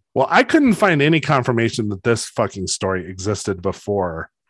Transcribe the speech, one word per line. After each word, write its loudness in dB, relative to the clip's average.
Well, 2
I 4
couldn't 4
find 2
any 4
confirmation 0
that -8
this 0
fucking -4
story -4
existed -6
before -4